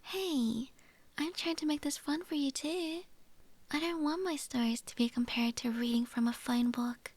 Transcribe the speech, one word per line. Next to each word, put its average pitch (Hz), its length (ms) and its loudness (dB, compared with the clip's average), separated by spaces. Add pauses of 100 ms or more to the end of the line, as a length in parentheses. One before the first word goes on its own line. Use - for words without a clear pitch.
Hey, 269 680 0 (480)
I'm 311 160 -2
trying 330 220 -2
to 320 100 -4
make 294 160 0
this 285 160 -2
fun 302 260 -2
for - 100 -6
you 285 160 2
too. 330 520 -4 (680)
I 285 100 0
don't 330 220 0
want 311 220 2
my 349 120 0
stories 233 460 0
to - 140 -12
be 240 120 4
compared 240 480 0
to - 140 -2
reading 233 340 2
from 233 220 0
a 233 60 2
fine 240 380 2
book. 240 460 -4